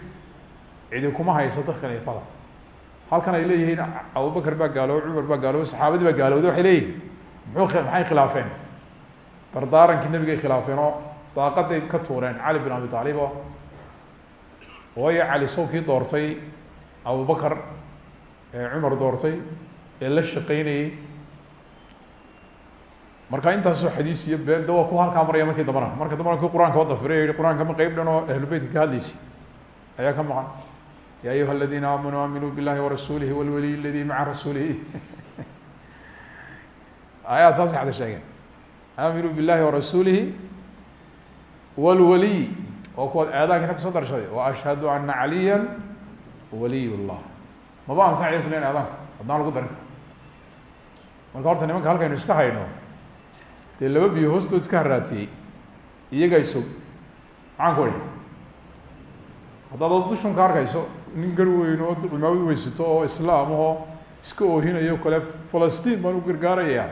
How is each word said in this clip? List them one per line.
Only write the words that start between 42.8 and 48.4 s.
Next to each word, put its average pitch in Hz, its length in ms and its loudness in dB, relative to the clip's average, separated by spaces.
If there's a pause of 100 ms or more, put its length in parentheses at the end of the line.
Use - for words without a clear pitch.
Oo 139 120 -4
kuwa 160 240 -2
aadaanka 165 400 2
ka 147 60 -8
soo 180 120 -4
darshaday. 127 380 -4
"وأشهد 139 540 -4
أن 143 260 -2
عليا 185 560 0 (880)
ولي 123 400 -4
الله." 98 280 -8 (640)
Maba 170 260 4
ansaxayo 165 280 0